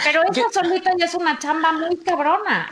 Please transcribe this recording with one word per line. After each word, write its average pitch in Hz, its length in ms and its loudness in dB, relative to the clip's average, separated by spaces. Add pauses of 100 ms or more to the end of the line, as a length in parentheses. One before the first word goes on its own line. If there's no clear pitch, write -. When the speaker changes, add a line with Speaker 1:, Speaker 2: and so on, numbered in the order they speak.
Speaker 1:
pero 302 200 2
esa 392 80 2
Speaker 2:
Yo 480 200 0
Speaker 1:
solita 370 460 0
ya 349 80 2
es 339 80 -4
una 330 240 -2
chamba 311 340 0
muy 330 240 -2
cabrona, 320 760 0